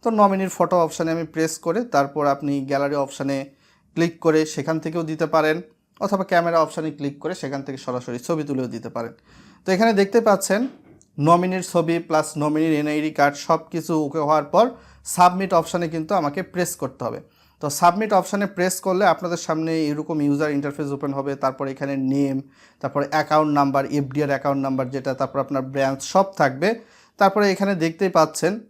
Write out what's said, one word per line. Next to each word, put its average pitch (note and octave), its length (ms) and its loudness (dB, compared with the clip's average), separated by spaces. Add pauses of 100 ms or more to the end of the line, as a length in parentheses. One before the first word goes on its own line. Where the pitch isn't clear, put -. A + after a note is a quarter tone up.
তো A#3+ 60 0 (120)
নমিনির F#3+ 360 2
ফটো F3+ 280 2
অপশানে E3 320 -4
আমি E3 180 -4
প্রেস D#3+ 180 0 (140)
করে E3+ 140 0 (140)
তারপর C#3+ 280 2 (120)
আপনি C#3+ 180 -4 (180)
গ্যালারি C#3+ 340 0
অপশানে C#3 320 -6 (580)
ক্লিক E3 200 0 (100)
করে D#3 160 4 (140)
সেখান D#3+ 300 -2
থেকেও E3 260 -4
দিতে D#3+ 240 -4
পারেন, D#3 220 2 (440)
অথবা G3 300 -2
ক্যামেরা E3+ 340 2
অপশানে D#3 340 -6
ক্লিক C#3+ 240 -6
করে E3+ 200 -4
সেখান C#3 240 -6
থেকে C3 200 -10
সরাসরি B2 400 -6
ছবি D#3+ 220 -2
তুলেও B2+ 260 -4
দিতে A2+ 220 -10
পারেন। A#2 160 -8 (520)
তো - 100 -6
এখানে A3+ 260 4
দেখতে G3 180 4 (100)
পাচ্ছেন G3 320 2 (580)
নমিনির F3 540 4
ছবি E3+ 240 2 (120)
প্লাস D#3 180 2 (160)
নমিনির D#3 380 2
এনআইডি D3+ 380 -2
কার্ড C#3+ 160 4 (120)
সব D#3+ 140 2 (120)
কিছু E3+ 200 -4 (140)
ওকে D#3 220 -4
হওয়ার D3+ 260 4
পর G#3 100 6 (500)
সাবমিট F3+ 360 4 (100)
অপশানে E3+ 340 -2
কিন্তু D#3+ 260 -4
আমাকে D3 200 -2 (120)
প্রেস F3 180 -2 (120)
করতে C3 240 -8
হবে। A#2 120 -6 (460)
তো D3 60 -2
সাবমিট F#3 420 2
অপশনে G3+ 340 0
প্রেস F#3 340 -2
করলে F#3+ 260 0
আপনাদের E3+ 300 0
সামনে D#3+ 500 -2
এরকম D3+ 360 -4
ইউজার C#3+ 280 0
ইন্টারফেস C#3+ 400 -4
ওপেন C#3 220 -4
হবে। C#3 240 -4
তারপর C3+ 300 -2
এখানে C#3 300 -6
নেম, C3+ 440 0 (400)
তারপর C#3 300 -2
অ্যাকাউন্ট D3+ 420 2
নাম্বার, C#3 340 2
এফডিআর C#3+ 420 -2
অ্যাকাউন্ট C#3 340 -2
নাম্বার C3 280 -4
যেটা, C3 240 -4
তারপর C3+ 260 -4
আপনার C3+ 220 -2
ব্রাঞ্চ C3+ 400 -2
সব F#3+ 220 2 (120)
থাকবে। D3 380 2 (440)
তারপরে G3+ 340 4
এখানে G3 220 0
দেখতেই E3 340 0
পাচ্ছেন E3+ 600 2